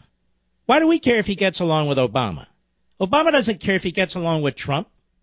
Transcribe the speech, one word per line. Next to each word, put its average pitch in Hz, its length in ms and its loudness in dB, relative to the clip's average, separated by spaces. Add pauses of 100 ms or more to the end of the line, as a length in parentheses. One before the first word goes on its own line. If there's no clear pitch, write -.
(640)
Why 269 140 4
do 320 80 4
we 330 120 4
care 240 200 0
if 202 60 -2
he 208 100 -4
gets 185 260 -2
along 156 260 2
with 139 100 0
Obama? 113 500 -2 (520)
Obama 294 320 2
doesn't 226 300 0
care 196 140 0
if 185 80 -4
he 185 80 -4
gets 185 240 -4
along 165 260 -2
with 143 140 -2
Trump. - 320 -4 (360)